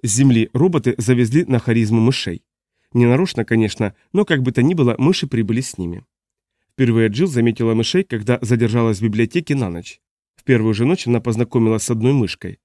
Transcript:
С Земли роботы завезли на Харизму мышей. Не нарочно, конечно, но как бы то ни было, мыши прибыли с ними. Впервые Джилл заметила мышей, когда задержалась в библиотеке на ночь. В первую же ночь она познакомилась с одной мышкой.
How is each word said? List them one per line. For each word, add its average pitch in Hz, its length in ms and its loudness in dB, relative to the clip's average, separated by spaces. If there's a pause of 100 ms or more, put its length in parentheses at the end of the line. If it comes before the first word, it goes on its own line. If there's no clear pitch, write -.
С 104 140 -4
Земли 120 380 4
роботы 143 440 0
завезли 123 480 0
на 127 140 0
Харизму 113 420 0
мышей. 113 440 -2 (480)
Не 120 120 2
нарочно, 123 400 0
конечно, 110 520 -2 (160)
но 202 120 2
как 143 180 0
бы 123 100 -2
то 123 100 0
ни 160 120 2
было, 123 220 2
мыши 160 300 0
прибыли 113 340 -2
с - 160 -12
ними. 87 280 -10 (680)
Впервые 117 380 2
Джилл 123 180 -2
заметила 117 480 0
мышей, 117 300 0
когда 113 380 -2
задержалась 113 560 0
в 104 40 -6
библиотеке 117 540 -2
на 113 140 -2
ночь. - 300 -14 (360)
В - 80 -20
первую 113 280 2
же 107 120 0
ночь 165 240 -2
она 120 120 2
познакомилась 110 600 0
с - 80 -6
одной 117 220 0
мышкой. 110 520 -4